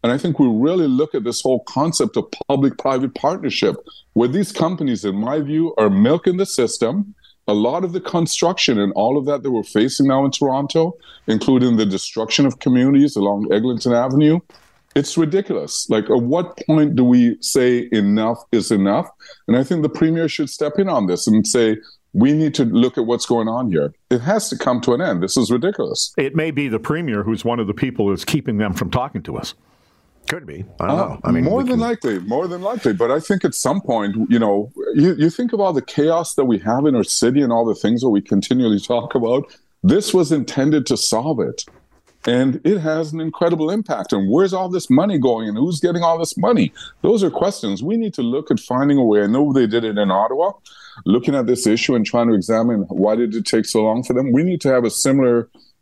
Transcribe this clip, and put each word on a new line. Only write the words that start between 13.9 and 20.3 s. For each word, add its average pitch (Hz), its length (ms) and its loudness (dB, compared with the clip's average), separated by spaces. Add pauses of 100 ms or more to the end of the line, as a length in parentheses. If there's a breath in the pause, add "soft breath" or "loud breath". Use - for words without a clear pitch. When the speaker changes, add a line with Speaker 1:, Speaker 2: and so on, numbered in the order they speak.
Speaker 1:
Avenue, 139 480 2 (560 soft breath)
it's 143 220 -2
ridiculous. 160 720 -2
Like, 110 220 0
at 123 100 4
what 160 360 -2 (100)
point 156 280 2
do 127 80 4
we 123 380 4
say 123 500 0
enough 110 600 0
is - 180 0
enough? 104 400 0 (380 loud breath)
And 120 100 2
I 135 60 2
think 170 180 -2
the 151 80 0
premier 165 400 0
should 147 200 -6